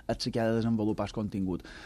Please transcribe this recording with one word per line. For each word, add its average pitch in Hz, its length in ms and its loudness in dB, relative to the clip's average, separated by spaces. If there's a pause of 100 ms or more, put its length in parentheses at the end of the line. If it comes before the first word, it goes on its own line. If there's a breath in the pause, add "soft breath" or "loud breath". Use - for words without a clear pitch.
és - 180 -2
la 120 60 -4
que 123 80 2
ha 113 80 4
de 113 120 4
desenvolupar 107 500 2
el - 60 -6
contingut. 98 500 -2 (200 loud breath)